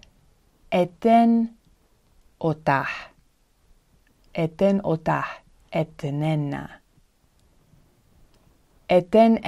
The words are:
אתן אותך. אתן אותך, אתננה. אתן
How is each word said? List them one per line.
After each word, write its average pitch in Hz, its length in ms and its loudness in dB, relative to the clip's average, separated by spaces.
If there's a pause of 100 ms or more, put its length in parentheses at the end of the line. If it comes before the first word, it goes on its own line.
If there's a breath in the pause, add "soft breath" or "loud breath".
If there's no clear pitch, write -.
(680)
אתן 226 600 2 (1120)
אותך. 151 500 -2 (1500)
אתן 196 360 0
אותך, 160 460 -4 (540)
אתננה. 147 840 -6 (2250)
אתן 226 360 4 (140)